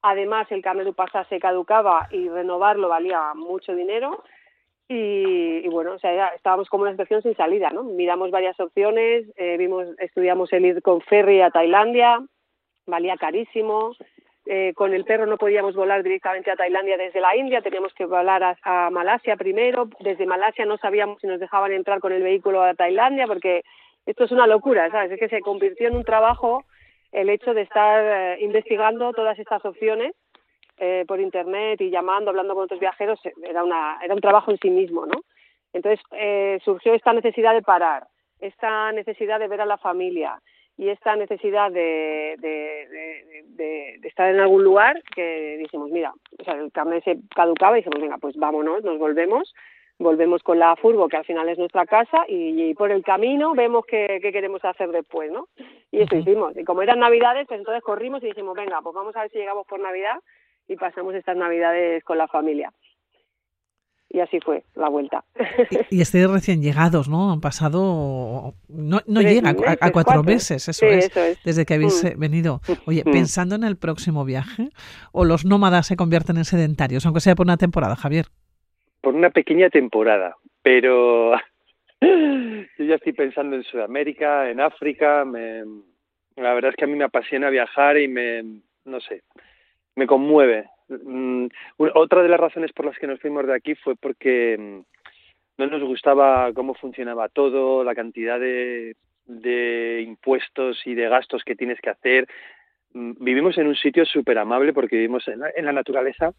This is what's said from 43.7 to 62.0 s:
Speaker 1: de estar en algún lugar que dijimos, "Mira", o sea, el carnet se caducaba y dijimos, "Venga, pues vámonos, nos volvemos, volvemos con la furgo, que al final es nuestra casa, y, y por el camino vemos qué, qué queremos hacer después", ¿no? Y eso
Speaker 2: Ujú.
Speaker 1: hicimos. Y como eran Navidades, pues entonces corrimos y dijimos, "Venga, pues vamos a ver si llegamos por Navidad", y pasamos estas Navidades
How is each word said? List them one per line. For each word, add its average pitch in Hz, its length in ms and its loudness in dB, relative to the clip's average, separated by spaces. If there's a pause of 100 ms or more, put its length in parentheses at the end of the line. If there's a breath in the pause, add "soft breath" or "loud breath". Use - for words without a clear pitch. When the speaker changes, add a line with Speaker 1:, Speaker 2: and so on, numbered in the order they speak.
Speaker 1:
de - 80 -16
estar 185 260 2
en 196 60 4
algún 196 240 6
lugar 214 400 6 (100)
que 160 440 -6
dijimos, 151 340 -10
"Mira", 160 220 -4 (260)
o - 60 -18
sea, 175 80 -6
el 147 180 -10
carnet 165 320 -4
se 175 140 0 (180)
caducaba 180 420 4
y 214 40 2
dijimos, 151 200 -6
"Venga, 143 160 -6
pues 143 200 -10
vámonos, 156 480 -2
nos 165 120 -4
volvemos, 170 560 -2 (440 soft breath)
volvemos 170 460 2
con 170 160 2
la 165 180 6
furgo, 220 320 4
que 165 80 -2
al 156 80 -4
final 165 240 -4
es 170 80 -4
nuestra 175 280 -2
casa, 233 440 2
y, 165 400 -2
y 156 40 -2
por 208 180 0
el 196 120 0
camino 269 500 0
vemos 240 320 2
qué, 202 360 -4
qué 202 100 -4
queremos 196 320 -6
hacer 180 280 -4
después", 160 380 -6
¿no? 240 200 -10 (420 loud breath)
Y 202 80 -2
eso 185 160 2
Speaker 2:
Ujú. 160 60 2
Speaker 1:
hicimos. 185 360 0
Y 175 60 -10
como 180 200 -2
eran 240 160 2
Navidades, 240 500 2
pues 220 100 -10
entonces 220 240 -8
corrimos 233 400 -8
y 240 40 -8
dijimos, 196 280 -10
"Venga, 196 260 -8
pues 165 140 -14
vamos 202 220 -10
a 220 60 -6
ver 214 80 -10
si 226 80 -10
llegamos 196 280 -8
por 196 140 -12
Navidad", 190 380 -6 (500)
y 190 80 -8
pasamos 190 380 -8
estas 180 200 -6
Navidades 170 720 0